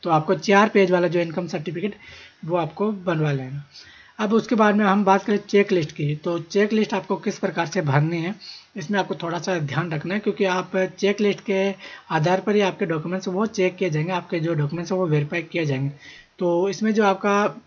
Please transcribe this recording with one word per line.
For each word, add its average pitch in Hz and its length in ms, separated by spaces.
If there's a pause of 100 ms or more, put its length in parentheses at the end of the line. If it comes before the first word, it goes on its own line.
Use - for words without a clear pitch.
तो 175 80
आपको 156 240
चार 208 340
page 196 220
वाला 175 180
जो 175 120
income 170 260
certificate 170 480 (500)
वो 165 120
आपको 175 360
बनवा 170 400
लेना। 135 320 (540)
अब 214 140
उसके 226 220
बाद 208 200
में 208 100
हम 196 200
बात 196 200
करें 208 120
चेक 202 360
लिस्ट 160 200
की, 151 240
तो 170 220
चेक 202 340
लिस्ट 214 220
आपको 190 220
किस - 220
प्रकार 170 280
से 175 160
भरनी 151 360
है, 170 160 (420)
इसमें 202 220
आपको 185 160
थोड़ा 170 240
सा 175 200
ध्यान 151 340
रखना 160 220
है, 208 60
क्योंकि 202 240
आप 185 320
चेक 190 440
लिस्ट 202 200
के 196 340 (360)
आधार 170 300
पर 208 140
ही 208 60
आपके 190 260
documents 170 420
वो 196 180
check 185 300
किए 185 140
जाएंगे, 156 220
आपके 175 280
जो 165 140
documents 165 380
हैं 185 60
वो 185 80
verify 151 360
किए 165 240
जाएंगे। 139 240 (480)
तो 175 300
इसमें 214 260
जो 214 100
आपका 202 640